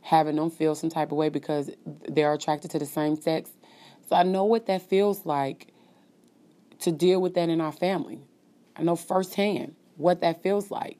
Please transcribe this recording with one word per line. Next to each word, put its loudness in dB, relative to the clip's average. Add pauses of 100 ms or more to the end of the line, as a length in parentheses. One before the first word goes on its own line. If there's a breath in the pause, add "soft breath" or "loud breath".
having 2
them 0
feel 0
some -4
type -4
of -2
way 2
because -4 (360)
they're 2
attracted -4
to -4
the -2
same 0
sex. -2 (580 loud breath)
So 0
I 6
know 2
what 2
that -2
feels 0
like -4 (1080 soft breath)
to 2
deal 4
with 0
that 2
in 0
our -2
family. -4 (560)
I -4
know 2
firsthand, -2 (220)
what 2
that 0
feels -2
like. -8